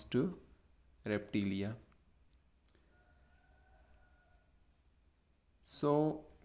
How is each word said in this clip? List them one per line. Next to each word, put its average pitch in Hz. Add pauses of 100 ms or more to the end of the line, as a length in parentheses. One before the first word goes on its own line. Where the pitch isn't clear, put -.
(160)
to 127 (840)
reptilia। 101 (4000)
So 151 (320)